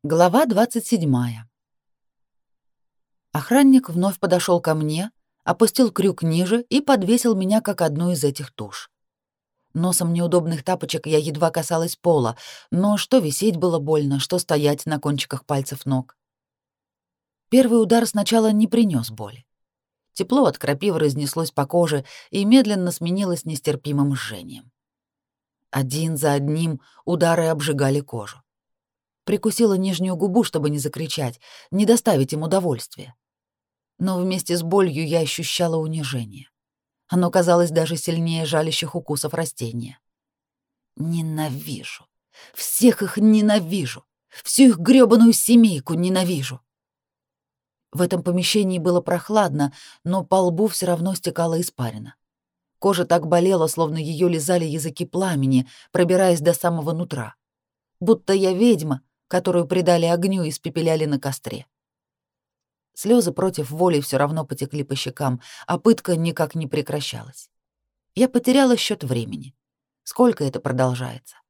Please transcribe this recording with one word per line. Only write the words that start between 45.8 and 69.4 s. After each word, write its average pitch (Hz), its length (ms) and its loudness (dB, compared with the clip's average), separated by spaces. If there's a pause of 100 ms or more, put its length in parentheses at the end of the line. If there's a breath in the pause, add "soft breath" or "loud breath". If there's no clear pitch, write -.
ненавижу. 170 680 -2 (1300)
В 151 100 -4
этом 180 220 -2
помещении 185 560 0
было 175 220 2
прохладно, 170 720 -2 (300 loud breath)
но 180 200 -2
по - 120 0
лбу 185 320 2
всё 185 200 -4
равно 175 260 -2
стекала 170 460 -4
испарина. 117 560 -8 (640)
Кожа 185 260 0
так 170 220 0
болела, 175 400 2
словно 160 300 -2
её 160 320 -2
лизали 165 360 0
языки 156 400 -6
пламени, 139 640 0 (240 loud breath)
пробираясь 180 480 2
до 160 140 2
самого 165 400 -2
нутра. 147 420 -8 (640)
Будто 196 340 2
я 190 200 2
ведьма, 165 480 2 (300)
которую 180 340 0
предали 175 420 2
огню 180 360 0
и 156 60 -4
испепеляли 160 560 -2
на 147 120 -2
костре. - 480 -8 (1300)
Слёзы 214 380 2
против 156 400 -4
воли 160 300 2
всё 139 160 -6
равно 147 280 -2
потекли 143 380 -8
по 139 100 -6
щекам, 131 480 -4 (260 loud breath)
а 175 120 -2
пытка 220 380 2
никак 165 360 -2
не 160 140 -6
прекращалась. 135 800 -8 (640)
Я 240 140 2
потеряла 254 480 4
счёт - 300 -6
времени. 117 500 -8 (480)